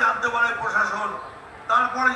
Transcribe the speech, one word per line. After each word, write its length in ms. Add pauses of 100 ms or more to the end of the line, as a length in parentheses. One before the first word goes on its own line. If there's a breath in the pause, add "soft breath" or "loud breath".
জানতে 320
পারে 140 (120)
প্রশাসন, 480 (640)
তারপরে 440